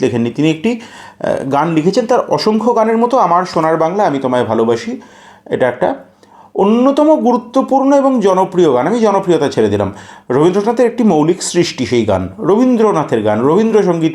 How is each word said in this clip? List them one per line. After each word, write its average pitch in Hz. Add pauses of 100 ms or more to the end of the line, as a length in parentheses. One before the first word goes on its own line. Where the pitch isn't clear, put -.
লেখেননি, 120
তিনি 151
একটি, 226
আহ, -
গান 151
লিখেছেন। 190
তার 240
অসংখ্য 220
গানের 226
মতো 233
আমার 180
সোনার 160
বাংলা, 170
আমি 143
তোমায় 127
ভালোবাসি, 117 (440)
এটা -
একটা - (600)
অন্যতম 277
গুরুত্বপূর্ণ 262
এবং 262
জনপ্রিয় 185
গান। 123
আমি 233
জনপ্রিয়তা 185
ছেড়ে 110
দিলাম। 98 (360)
রবীন্দ্রনাথের 202
একটি 233
মৌলিক 170
সৃষ্টি 165
সেই 117
গান, 92 (100)
রবীন্দ্রনাথের 208
গান, 107
রবীন্দ্রসঙ্গীত 175